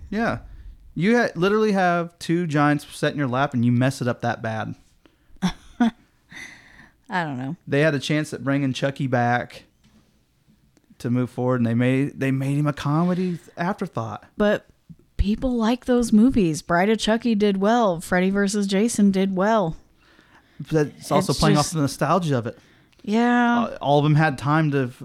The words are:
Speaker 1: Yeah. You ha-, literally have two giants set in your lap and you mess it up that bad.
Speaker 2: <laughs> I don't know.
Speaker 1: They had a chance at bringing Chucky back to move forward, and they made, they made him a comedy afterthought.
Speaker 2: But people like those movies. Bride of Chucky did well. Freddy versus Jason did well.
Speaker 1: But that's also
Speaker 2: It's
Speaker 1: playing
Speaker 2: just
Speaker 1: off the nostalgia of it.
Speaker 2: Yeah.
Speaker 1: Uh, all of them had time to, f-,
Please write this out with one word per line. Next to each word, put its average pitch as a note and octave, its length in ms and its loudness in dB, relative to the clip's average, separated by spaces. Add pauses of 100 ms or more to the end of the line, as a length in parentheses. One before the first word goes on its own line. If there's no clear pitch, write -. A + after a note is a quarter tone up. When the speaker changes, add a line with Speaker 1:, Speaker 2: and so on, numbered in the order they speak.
(100)
Speaker 1:
Yeah. G#3 280 -4 (580)
You G#3 200 2
ha-, A#3 200 2
literally G#3+ 360 2
have F3 460 0
two E3+ 300 -2
giants D3 440 0
set - 200 -2
in C#3+ 60 -8
your C#3+ 100 -2
lap C3 260 -2
and A#2 100 2
you A#2+ 60 4
mess B2+ 320 0
it B2 60 -2
up A#2 140 -4
that A#2 200 -4
bad. A2 320 -8 (320)
Speaker 2:
<laughs> - 360 -18 (380)
I - 1400 -8
don't C#3 140 -6
know. C3+ 180 -8 (120)
Speaker 1:
They C#3 120 2
had D3+ 140 2
a C#3 40 -2
chance D3+ 340 -4
at - 100 -10
bringing C#3 300 -2
Chucky C3+ 340 -4
back A#2+ 580 -2 (1300)
to B2 120 -6
move B2 200 0
forward, B2+ 300 -2
and A#2 60 2
they A#2 80 0
made, C3 460 0
they C3+ 100 -2
made C3+ 280 -2
him D3+ 80 0
a D3 60 0
comedy F3 680 -2 (180)
afterthought. D#3 680 -6 (120)
Speaker 2:
But G#3 300 0 (520)
people A3 380 0
like A#3 280 0
those A#3+ 280 0
movies. G#3 500 4
Bride F3 260 2
of A3 100 2
Chucky A3+ 360 0
did G3+ 240 2
well. G3+ 420 2
Freddy F#3 300 0
versus G3+ 360 0
Jason G3+ 440 2
did F#3+ 260 0
well. F#3+ 400 0 (840)
Speaker 1:
But D3 380 0
that's - 160 -10
also D3 200 2
Speaker 2:
It's - 80 -2
Speaker 1:
playing D#3 160 6
Speaker 2:
just D3 140 2
Speaker 1:
off - 40 -6
the D#3+ 80 -2
nostalgia D3+ 560 0
of A2 80 -4
it. - 120 -10 (440)
Speaker 2:
Yeah. A#3+ 600 2
Speaker 1:
Uh, - 160 -8
all C#3+ 180 2
of C#3+ 60 4
them D3+ 100 4
had D3+ 240 2
time D#3 320 0
to, C#3 140 0
f-, B2 200 -10